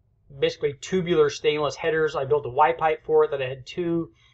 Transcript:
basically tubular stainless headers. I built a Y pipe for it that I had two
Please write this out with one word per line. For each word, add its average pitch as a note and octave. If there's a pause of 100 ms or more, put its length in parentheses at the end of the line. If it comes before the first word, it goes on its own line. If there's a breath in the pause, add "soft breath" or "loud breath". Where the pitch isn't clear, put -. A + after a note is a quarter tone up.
(360)
basically D3+
tubular E3
stainless D3+
headers. D#3
I C#3
built C3+
a B2
Y D3+
pipe D#3
for D#3
it D3+
that C#3+
I C3
had C3
two E3+ (240 soft breath)